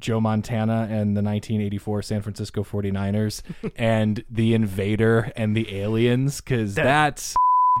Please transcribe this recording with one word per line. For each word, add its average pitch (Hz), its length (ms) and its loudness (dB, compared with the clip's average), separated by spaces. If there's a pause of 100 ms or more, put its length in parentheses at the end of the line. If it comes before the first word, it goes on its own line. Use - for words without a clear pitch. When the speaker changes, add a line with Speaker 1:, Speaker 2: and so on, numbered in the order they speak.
Speaker 1:
Joe 113 200 0
Montana 110 720 0
and 104 260 0
the 104 60 0
nineteen 104 380 -2
eighty-four 104 420 -4
San 107 200 -4
Francisco 104 400 -6
forty-niners 101 800 -2 (180)
<laughs> - 160 -8
and 110 520 2
the 113 260 2
Invader 107 840 2
and 107 200 0
the 104 200 -2
Aliens, 120 640 0
'cause 110 340 -2
Speaker 2:
The 156 80 0
Speaker 1:
that's 147 520 2 (460)